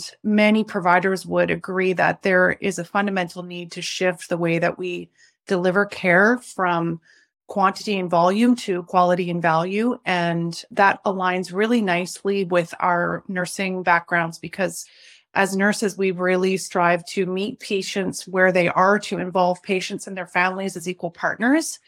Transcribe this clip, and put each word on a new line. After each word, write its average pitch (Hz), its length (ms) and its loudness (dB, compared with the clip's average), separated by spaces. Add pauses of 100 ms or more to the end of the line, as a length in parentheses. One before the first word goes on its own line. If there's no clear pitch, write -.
(240)
many 214 400 4
providers 180 640 0
would 175 240 0
agree 185 440 -2
that 170 280 0
there 185 300 4 (100)
is 196 160 -4
a 170 80 -6
fundamental 190 560 -4
need 175 300 -14
to 180 100 -12
shift - 480 -4
the 175 80 -2
way 165 220 0
that 170 180 -2
we 175 320 -8 (380)
deliver 190 400 2
care 196 500 4
from 170 640 -2 (460)
quantity 196 500 0
and 180 140 -2
volume 196 440 4
to 180 280 -4
quality 180 480 2
and 170 100 -2
value. 185 640 0
And 170 640 -2
that - 340 2
aligns 185 480 -2
really 220 300 0
nicely 190 640 -2
with 175 360 -2
our 175 480 0
nursing 185 540 -6
backgrounds, 170 560 0
because 175 480 -6 (480)
as 196 240 0
nurses, 202 400 0
we 190 140 0
really 185 460 0
strive 175 500 0
to 190 180 -2
meet 190 340 -6
patients 190 680 -6
where 185 240 4
they 180 160 4
are, 196 320 4
to 202 180 -6
involve 180 460 0
patients 190 420 -4
and 196 100 -10
their 180 120 -8
families 185 500 -2
as 170 100 -10
equal 180 220 -6
partners, 254 800 -2